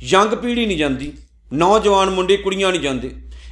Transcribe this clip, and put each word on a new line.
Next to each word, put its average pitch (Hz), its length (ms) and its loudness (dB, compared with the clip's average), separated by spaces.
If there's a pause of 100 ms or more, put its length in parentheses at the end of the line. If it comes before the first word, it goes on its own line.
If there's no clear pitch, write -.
ਯੰਗ 190 300 4
ਪੀੜ੍ਹੀ 233 320 -2
ਨਹੀਂ 196 120 -2
ਜਾਂਦੀ, 143 360 -4 (400)
ਨੌਜਵਾਨ 190 560 4
ਮੁੰਡੇ 190 280 2
ਕੁੜੀਆਂ 190 340 -2
ਨਹੀਂ 175 100 -2
ਜਾਂਦੇ। 131 300 -4 (400)